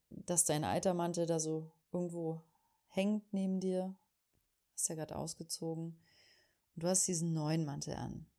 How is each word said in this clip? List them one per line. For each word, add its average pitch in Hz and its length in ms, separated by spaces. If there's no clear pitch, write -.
dass - 360
dein 151 180
alter 135 300
Mantel 175 320
da 165 120
so 160 320
irgendwo 170 500
hängt 208 460
neben 190 260
dir. 185 360
Hast - 160
ja 165 60
grad 156 180
ausgezogen. 165 840
Und 160 80
du 170 40
hast 185 200
diesen 170 260
neuen 156 320
Mantel 147 300
an. - 300